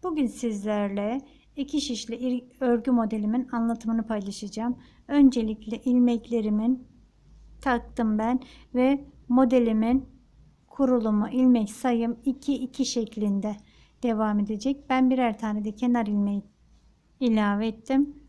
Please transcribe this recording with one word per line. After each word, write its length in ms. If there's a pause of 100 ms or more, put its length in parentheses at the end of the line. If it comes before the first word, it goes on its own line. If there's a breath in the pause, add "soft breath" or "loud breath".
Bugün 240
sizlerle 920 (340 soft breath)
iki 260
şişli 340
ir-, 280 (160)
örgü 320
modelimin 600
anlatımını 560
paylaşacağım. 720 (300 loud breath)
Öncelikle 720
ilmeklerimin 1080 (760)
taktım 560
ben 220 (360 loud breath)
ve 300 (240)
modelimin 760 (600)
kurulumu, 640
ilmek 420
sayım 540
iki 280
iki 320
şeklinde 720 (480 soft breath)
devam 360
edecek. 500
Ben 200
birer 280
tane 280
de 60
kenar 340
ilmeği 380 (760)
ilave 480
ettim. 480 (140)